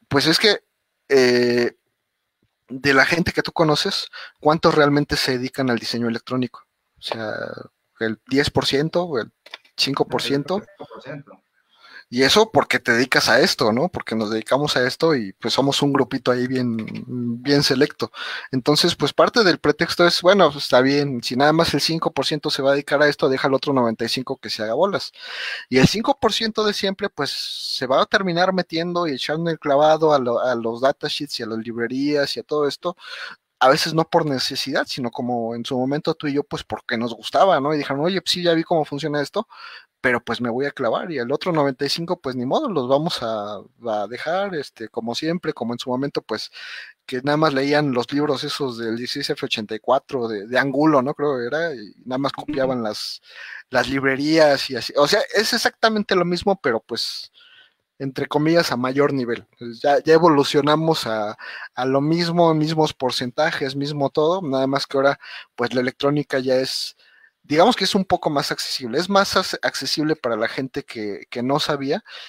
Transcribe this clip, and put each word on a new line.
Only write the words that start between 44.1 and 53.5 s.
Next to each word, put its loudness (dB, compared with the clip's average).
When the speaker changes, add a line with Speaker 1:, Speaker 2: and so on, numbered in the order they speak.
Speaker 1:
este, -10
como -6
siempre, -4
como -4
en -6
su -10
momento, -4
pues, -8
que -6
nada 2
más 4
leían 2
los -2
libros 0
esos -6
del -4
dieciséis -6
F -4
ochenta -6
y -6
cuatro 0
de, -6
de 0
Angulo, 4
¿no? 0
Creo -2
que -4
era, -4
y -14
nada -4
más -2
Speaker 2:
Ujú. -10
Speaker 1:
copiaban -2
las, -8